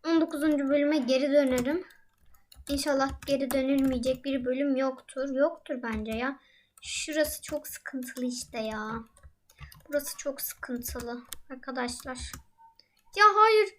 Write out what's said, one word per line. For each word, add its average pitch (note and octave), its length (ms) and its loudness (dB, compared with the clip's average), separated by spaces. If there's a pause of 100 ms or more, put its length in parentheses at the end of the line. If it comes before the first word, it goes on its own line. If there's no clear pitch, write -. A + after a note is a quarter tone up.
on E4 140 4
dokuzuncu D4 480 0
bölüme D4 280 4
geri C4 360 2
dönerim. C#4 500 2 (840)
İnşallah C#4 420 0 (140)
geri C4+ 260 0
dönülmeyecek C4 720 2
bir C4+ 200 -2
bölüm C4+ 300 0
yoktur. C4+ 540 -4
Yoktur C#4+ 540 0
bence A3 280 -4
ya. B3+ 280 -4 (420)
Şurası - 600 -2
çok D4 260 -8
sıkıntılı - 580 -8
işte B3 340 -6
ya. A3 340 -6 (960)
Burası C#4+ 280 -2
çok C#4 240 -6
sıkıntılı A#3+ 800 -8 (280)
arkadaşlar. B3+ 800 -8 (880)
Ya G#4 80 8 (100)
hayır. G#4+ 440 6